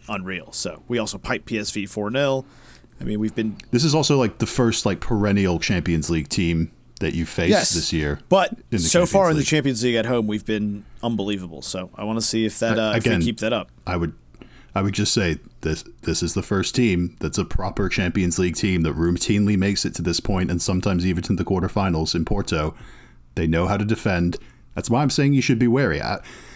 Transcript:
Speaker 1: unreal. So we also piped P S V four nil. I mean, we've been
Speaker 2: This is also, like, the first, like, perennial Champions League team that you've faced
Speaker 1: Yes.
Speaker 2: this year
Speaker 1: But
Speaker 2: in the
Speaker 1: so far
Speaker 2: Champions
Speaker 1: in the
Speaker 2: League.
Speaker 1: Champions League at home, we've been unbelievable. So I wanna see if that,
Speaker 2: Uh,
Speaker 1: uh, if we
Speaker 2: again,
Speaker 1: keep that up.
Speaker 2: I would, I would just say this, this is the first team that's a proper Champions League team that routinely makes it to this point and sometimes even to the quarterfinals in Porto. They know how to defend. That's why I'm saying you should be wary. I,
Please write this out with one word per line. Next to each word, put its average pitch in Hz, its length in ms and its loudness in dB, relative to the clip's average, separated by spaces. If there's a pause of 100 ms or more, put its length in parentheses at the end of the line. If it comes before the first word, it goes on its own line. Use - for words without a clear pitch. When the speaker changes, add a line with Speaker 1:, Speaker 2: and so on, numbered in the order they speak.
Speaker 1:
unreal. 92 440 -8
So - 340 -6
we 120 120 -2
also 107 200 -4
piped - 280 -6
P 110 120 -4
S 104 140 -4
V 101 140 -4
four 104 220 -4
nil. 135 380 0 (540)
I 131 40 -10
mean, 107 140 -2
we've 107 160 -2
been 110 220 -2 (160)
Speaker 2:
This 120 100 4
is 151 140 2
also, 147 200 2
like, 117 220 0
the 117 80 0
first, 117 400 0
like, 92 140 0
perennial 101 580 2
Champions 82 500 0
League 80 200 0
team 82 420 0 (300)
that 90 140 -2
you've 82 140 -4
faced - 220 0
Speaker 1:
Yes. - 240 4
Speaker 2:
this 85 180 0
year - 360 -2
Speaker 1:
But 190 240 4
Speaker 2:
in - 60 -12 (120)
the 110 80 -2
Speaker 1:
so 170 280 4
far 190 180 4
Speaker 2:
Champions 170 60 4
Speaker 1:
in 156 40 2
the 151 60 0
Speaker 2:
League. 135 80 0
Speaker 1:
Champions 135 340 2
League 123 140 2
at 110 100 0
home, 117 220 0
we've 107 180 -4
been 104 380 -2 (180)
unbelievable. 98 580 -4
So 92 360 -6
I 104 80 -8
wanna 110 160 -2
see 113 240 0
if 107 160 -2
that, 113 180 2
Speaker 2:
Uh, 113 40 0
Speaker 1:
uh, 107 120 0
if 113 100 0
we 120 60 4
Speaker 2:
again, 92 120 2
Speaker 1:
keep 78 160 -2
that 110 140 -2
up. 104 200 -6 (160)
Speaker 2:
I 90 80 -2
would, 85 160 -2 (600)
I 98 100 -2
would 98 120 -2
just 104 180 0
say 90 280 0 (220)
this, 78 200 -2 (200)
this 82 200 -2
is 82 120 -2
the 95 100 -2
first 95 320 -2
team 92 420 2
that's 78 200 -4
a 92 60 0
proper - 440 -2
Champions 90 500 0
League 90 160 0
team 92 280 0
that 78 120 0
routinely 101 640 2
makes 98 260 2
it - 120 -4
to - 60 -4
this 85 180 0
point 92 280 0
and 85 140 0
sometimes 92 420 0
even 90 200 0
to 107 100 2
the 90 100 0
quarterfinals 92 680 0
in 85 100 0
Porto. 80 480 -2 (640)
They 82 140 0
know 82 180 2
how 101 120 0
to 104 60 0
defend. 90 520 0 (400)
That's - 120 -6
why 120 140 2
I'm 139 80 2
saying 143 220 2
you 135 100 4
should 123 160 2
be 123 80 4
wary. 113 340 2
I, - 200 -4 (360)